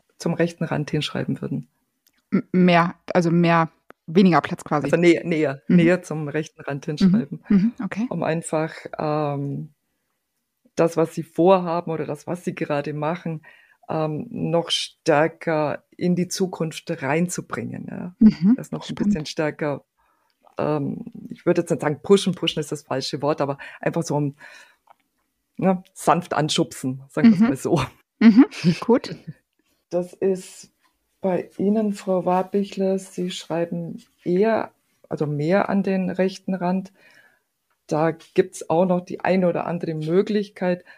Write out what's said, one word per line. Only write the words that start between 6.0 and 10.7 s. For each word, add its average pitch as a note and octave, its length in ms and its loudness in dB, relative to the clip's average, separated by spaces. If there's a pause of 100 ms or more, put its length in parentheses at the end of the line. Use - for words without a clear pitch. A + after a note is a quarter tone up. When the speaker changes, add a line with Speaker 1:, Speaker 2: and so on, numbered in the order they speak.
Speaker 1:
zum D#3 260 -8
rechten D3+ 340 -8
Rand C#3+ 240 -8
hinschreiben. F3 640 2
Speaker 2:
Mhm. G#3 80 6
Mhm. G#3 160 4 (120)
Okay. G3 240 -6
Speaker 1:
Um E3 140 -4
einfach, D#3+ 500 -4 (260)
ähm, D3 720 -4 (1080)